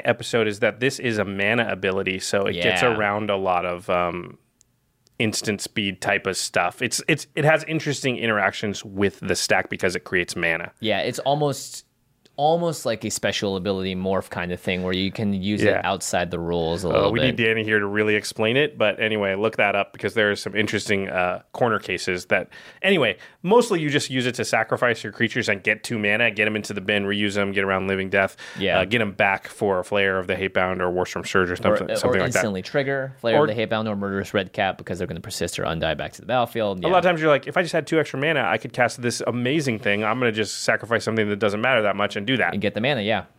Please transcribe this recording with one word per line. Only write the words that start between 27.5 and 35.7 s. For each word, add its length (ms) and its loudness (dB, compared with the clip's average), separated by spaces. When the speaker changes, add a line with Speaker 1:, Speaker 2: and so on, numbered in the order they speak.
Speaker 1:
get 100 0
around 240 0
Living 220 -2
Death, 260 2
Speaker 2:
Yeah. 200 2
Speaker 1:
uh, 60 4
get 140 0
'em 140 -2
back 340 0
for 320 0
a 40 -2
Flayer 360 2
of 80 -6
the 80 0
Hatebound 460 0
or 100 0
Warstorm 340 -4
Surge 260 2
or 40 -2
something, 340 0
Speaker 2:
Or, 60 0
Speaker 1:
something 240 2
Speaker 2:
or 40 2
Speaker 1:
like 100 0
that. 60 4
Speaker 2:
instantly 220 0
trigger 520 -4
Flayer 140 2
Speaker 1:
Or 60 6
Speaker 2:
of 40 2
the 60 0
Hatebound 340 0
or 80 -2
Murderous 380 -4
Red 180 0
Cap 260 0
because 200 -6
they're 100 -4
gonna 140 -8
persist 360 -4
or 80 -4
undie 300 0